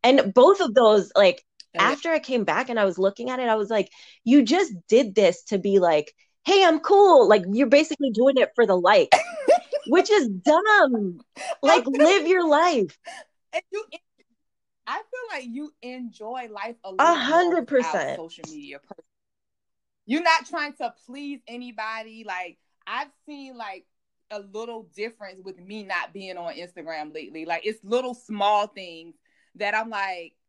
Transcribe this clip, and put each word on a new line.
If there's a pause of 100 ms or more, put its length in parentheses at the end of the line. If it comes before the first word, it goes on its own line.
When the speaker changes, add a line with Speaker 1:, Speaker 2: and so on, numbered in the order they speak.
Speaker 1:
And
both
of
those,
like, (320)
Speaker 2:
Oh,
yeah.
Speaker 1:
after
I
came
back
and
I
was
looking
at
it,
I
was
like, (340)
"You
just (160)
did
this
to
be
like, (300)
'Hey,
I'm
cool.'"
Like,
you're
basically
doing
it
for
the
likes,
Speaker 2:
<laughs>
Speaker 1:
which
is
dumb. (200)
Speaker 2:
I (100)
Speaker 1:
Like,
Speaker 2:
feel (140)
Speaker 1:
live
your
life. (540)
Speaker 2:
And (100)
you, (1000)
I
feel (120)
like
you (100)
enjoy
life
a
little
more
without
Speaker 1:
A
hundred
percent.
Speaker 2:
social
media. (1300)
You're
not
trying
to (120)
please
anybody.
Like, (280)
I've (160)
seen,
like, (440)
a
little (100)
difference
with
me
not
being
on
Instagram
lately.
Like,
it's
little
small
things (420)
that
I'm
like (140)